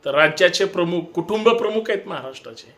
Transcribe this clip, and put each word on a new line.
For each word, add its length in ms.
तर 100
राज्याचे 500
प्रमुख, 360
कुटुंब 480
प्रमुख 420
आहेत 180
महाराष्ट्राचे 680